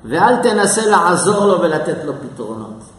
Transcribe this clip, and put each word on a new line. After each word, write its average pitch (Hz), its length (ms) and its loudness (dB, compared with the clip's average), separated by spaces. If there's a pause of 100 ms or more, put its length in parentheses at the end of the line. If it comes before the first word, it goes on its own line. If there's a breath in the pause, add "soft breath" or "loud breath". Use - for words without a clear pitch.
ואל 180 300 2
תנסה 208 500 0
לעזור 190 600 2
לו 190 160 4
ולתת 156 440 -2
לו 147 160 -6
פתרונות. 110 580 -12 (200)